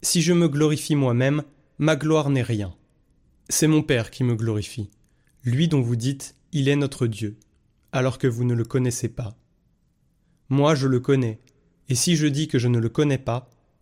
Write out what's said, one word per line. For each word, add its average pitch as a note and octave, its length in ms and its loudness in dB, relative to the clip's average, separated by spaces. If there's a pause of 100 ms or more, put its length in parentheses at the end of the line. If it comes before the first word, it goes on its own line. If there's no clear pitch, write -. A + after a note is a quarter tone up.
Si - 200 0
je E3+ 120 2
me E3+ 160 4
glorifie D3+ 460 0
moi-même, C3+ 480 2 (340)
ma D3+ 180 2
gloire D#3 340 0
n'est C3 140 2
rien. G#2 320 -4 (720)
C'est - 200 0
mon D#3 140 4
Père C3 300 -2
qui - 140 -6
me A#2+ 100 0
glorifie, G#2+ 560 -6 (540)
lui C3+ 240 2
dont D3 120 2
vous A#2+ 140 0
dites, C3 400 -6 (160)
il C#3 160 0
est C#3+ 80 4
notre C#3 320 -2
Dieu, G#2+ 300 -6 (560)
alors C3 240 0
que C3+ 100 0
vous A#2+ 160 -2
ne B2 100 2
le A#2 120 0
connaissez B2 440 -2
pas. A2 280 -12 (1120)
Moi, C#3+ 260 4
je C3+ 120 0
le B2+ 120 2
connais, B2+ 400 0 (500)
et B2+ 60 0
si E3+ 200 0
je D#3 120 2
dis D3 200 -2
que C3+ 120 0
je A#2+ 80 0
ne A#2+ 120 2
le A2+ 100 0
connais C#3+ 300 0
pas, B2 300 -6 (320)